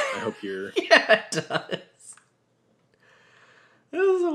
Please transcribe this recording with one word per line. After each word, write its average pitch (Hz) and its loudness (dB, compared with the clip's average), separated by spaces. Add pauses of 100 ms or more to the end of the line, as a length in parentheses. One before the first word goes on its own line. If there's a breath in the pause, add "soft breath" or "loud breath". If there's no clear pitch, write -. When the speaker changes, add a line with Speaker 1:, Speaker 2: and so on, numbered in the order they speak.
(140)
Speaker 1:
I - -8
hope - -6
you're 98 -8
Speaker 2:
<laughs> - -4
Yeah, - 4
it - 0
does. - -8 (1800 soft breath)
This 339 -2
is 370 4
a 339 2